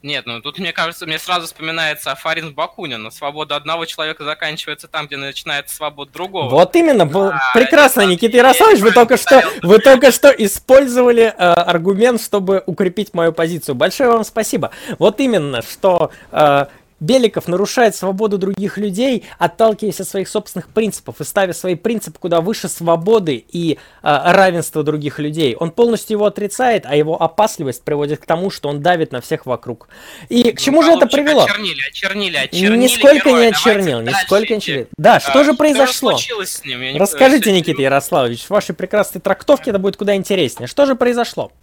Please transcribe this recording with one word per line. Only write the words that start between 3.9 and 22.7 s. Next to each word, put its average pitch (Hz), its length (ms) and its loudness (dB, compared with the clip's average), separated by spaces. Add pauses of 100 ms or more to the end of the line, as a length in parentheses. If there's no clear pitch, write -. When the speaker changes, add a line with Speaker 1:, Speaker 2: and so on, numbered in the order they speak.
Speaker 1:
заканчивается 151 640 -10
там, 151 180 -10
где 143 100 -12
начинается 139 580 -10
свобода 143 380 -12
другого". 175 380 -6
Speaker 2:
Вот 170 260 2
именно, 285 300 2
был 196 240 -2
Speaker 1:
А, 139 100 -4 (140)
Speaker 2:
прекрасно, 262 480 4
Speaker 1:
это 196 80 2
Speaker 2:
Никита 214 260 0
Speaker 1:
я 240 80 6
Speaker 2:
Ярославович, 302 360 6
вы 208 120 4
Speaker 1:
правильно 233 160 6
Speaker 2:
только 247 80 2
что, - 240 2
Speaker 1:
поставил. 160 280 -2
Speaker 2:
вы 208 120 8
только 262 320 8
что - 180 6
использовали, 247 960 4
э, 220 80 0
аргумент, 180 880 2
чтобы 190 440 -2
укрепить 190 480 -4
мою 170 180 0
позицию. 165 420 -4
Большое 190 360 0
вам 226 120 2
спасибо. 208 480 -6 (280)
Вот 202 200 2
именно, 156 440 -2
что... 175 480 -2 (200)
э, 143 360 2 (320)
Беликов 214 480 0
нарушает 196 480 0
свободу 196 440 -4
других 190 400 -6
людей, 208 480 -4 (120)
отталкиваясь 214 640 -2
от 185 80 -10
своих 190 220 -8
собственных - 400 -8
принципов - 500 -6
и 156 40 -8
ставя 190 280 -4
свои 180 220 -6
принципы 202 440 -8
куда 170 220 -2
выше 185 300 -6